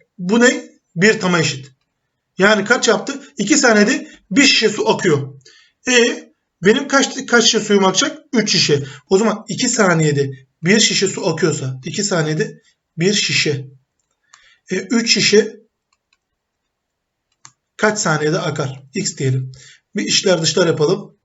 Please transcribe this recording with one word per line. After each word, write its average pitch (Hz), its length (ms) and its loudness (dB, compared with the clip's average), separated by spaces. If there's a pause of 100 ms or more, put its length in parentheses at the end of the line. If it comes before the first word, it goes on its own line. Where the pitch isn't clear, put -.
(180)
Bu 196 220 0
ne? 247 300 2 (260)
Bir 202 240 2
tama 180 200 0
eşit. - 320 -4 (680)
Yani 202 280 2
kaç 247 220 0
yaptı? - 360 -2 (140)
İki 214 200 0
saniyede 233 500 2 (240)
bir 254 120 4
şişe 214 260 2
su - 200 -2
akıyor. 147 520 -2 (480)
E, 247 40 0 (720)
benim 240 240 2
kaç, 269 380 -2
kaç 240 180 2
şişe 226 160 2
suyum 202 260 2
akacak? 254 340 -2 (140)
Üç 214 180 0
şişe. 147 320 0 (260)
O 190 80 4
zaman 214 300 0
iki 131 220 -4
saniyede 151 600 0 (320)
bir 208 160 4
şişe 196 280 0
su - 200 -4
akıyorsa, 139 580 -2
iki 190 180 -6
saniyede 185 580 -4 (360)
bir 180 160 2
şişe. 135 540 -2 (1040)
E, 185 40 -4
üç 226 380 -2
şişe 208 420 2 (2250)
kaç 208 220 0
saniyede 156 400 0
akar? 147 440 -6 (100)
X - 240 -6
diyelim. 131 340 -2 (440)
Bir 262 100 -4
içler 180 360 0
dışlar 165 260 0
yapalım. 160 580 -2